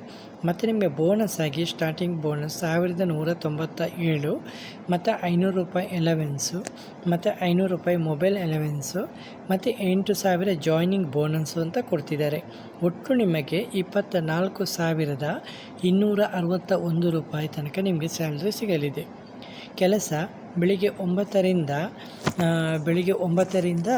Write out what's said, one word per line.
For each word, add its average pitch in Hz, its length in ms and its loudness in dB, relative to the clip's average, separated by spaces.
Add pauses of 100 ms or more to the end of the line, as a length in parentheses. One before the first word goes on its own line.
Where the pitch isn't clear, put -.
(440)
ಮತ್ತು 170 220 0
ನಿಮಗೆ 214 220 2
ಬೋನಸ್ 175 520 2
ಆಗಿ 156 240 0
ಸ್ಟಾರ್ಟಿಂಗ್ 165 580 -2
ಬೋನಸ್ 151 360 -2
ಸಾವಿರದ 175 420 0
ನೂರ 165 340 2
ತೊಂಬತ್ತ 160 480 -4 (160)
ಏಳು 165 480 0 (440)
ಮತ್ತು 180 340 2
ಐನೂರು 180 320 4
ರೂಪಾಯಿ 180 320 -2
ಅಲವೆನ್ಸು 160 800 0 (440)
ಮತ್ತು 180 340 0
ಐನೂರು 180 320 4
ರೂಪಾಯಿ 175 200 2
ಮೊಬೈಲ್ 165 420 2
ಅಲವೆನ್ಸು 156 720 -2 (400)
ಮತ್ತು 190 200 2
ಎಂಟು 190 440 2
ಸಾವಿರ 185 380 2
ಜಾಯ್ನಿಂಗ್ 165 600 2
ಬೋನಸ್ಸು 151 480 0
ಅಂತ 165 180 -2
ಕೊಡ್ತಿದ್ದಾರೆ. 151 640 -2 (400)
ಒಟ್ಟು 175 320 0
ನಿಮಗೆ 175 600 2
ಇಪ್ಪತ್ತ 202 420 0
ನಾಲ್ಕು 175 480 0
ಸಾವಿರದ 160 800 -2 (420)
ಇನ್ನೂರ 202 360 4 (120)
ಅರವತ್ತ 180 400 0
ಒಂದು 170 380 2
ರೂಪಾಯಿ 151 380 -2
ತನಕ 151 300 -6
ನಿಮಗೆ 175 300 0
ಸ್ಯಾಲರಿ 160 440 -2
ಸಿಗಲಿದೆ. 147 760 -4 (480)
ಕೆಲಸ 190 380 2 (460)
ಬೆಳಿಗ್ಗೆ 190 300 4
ಒಂಬತ್ತರಿಂದ, 185 840 2 (680)
ಆ, 165 460 2
ಬೆಳಿಗ್ಗೆ 175 280 2
ಒಂಬತ್ತರಿಂದ 175 720 2 (120)